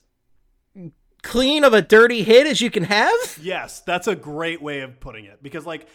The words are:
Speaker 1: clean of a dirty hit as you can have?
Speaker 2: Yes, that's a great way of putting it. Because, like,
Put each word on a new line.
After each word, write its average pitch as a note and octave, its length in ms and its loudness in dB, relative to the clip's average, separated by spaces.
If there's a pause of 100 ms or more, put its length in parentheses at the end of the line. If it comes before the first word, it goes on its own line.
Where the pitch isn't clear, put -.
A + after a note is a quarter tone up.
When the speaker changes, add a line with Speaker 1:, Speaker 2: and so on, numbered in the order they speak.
(1200)
Speaker 1:
clean C#4 420 0
of B3+ 100 6
a G#3 80 4
dirty A3+ 400 4
hit A#3 240 6
as C4 140 -4
you A#3 100 -4
can F#3+ 140 -4
have? D4 560 -2
Speaker 2:
Yes, F3 400 -12
that's F3 280 -6
a G3 80 -2
great D#3+ 460 -10
way C#3+ 180 -10
of B2+ 200 -16
putting A2 260 -18
it. G#2 160 -20
Because, D3 240 -16
like, D#3+ 280 -14